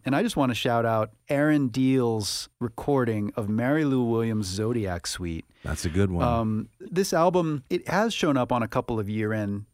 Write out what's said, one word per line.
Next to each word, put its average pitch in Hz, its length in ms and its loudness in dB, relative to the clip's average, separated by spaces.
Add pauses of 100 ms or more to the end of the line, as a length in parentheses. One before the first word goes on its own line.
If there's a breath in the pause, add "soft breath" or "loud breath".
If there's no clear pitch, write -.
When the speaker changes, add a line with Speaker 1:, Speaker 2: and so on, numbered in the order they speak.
Speaker 1:
and 139 100 0
I 170 80 2
just 233 140 -2
wanna 127 180 2
shout 117 320 2
out 110 240 0 (180)
Aaron 147 400 2
Deal's 123 800 0 (120)
recording 117 760 0
of 104 140 -4
Mary 127 360 0
Lou 131 200 2
Williams' 113 420 0
Zodiac 101 600 -4
Suite. 85 380 -6 (180 soft breath)
Speaker 2:
That's 80 200 -4
a 85 60 -2
good 95 220 2
one. 87 160 0
Speaker 1:
Um, 113 400 0 (100)
this - 340 -2
album, 165 560 2
it 175 200 -4
has 208 260 0
shown 147 220 2
up 123 160 0
on 117 100 2
a 110 60 -4
couple 120 320 -2
of 101 80 -4
year-end 107 640 -2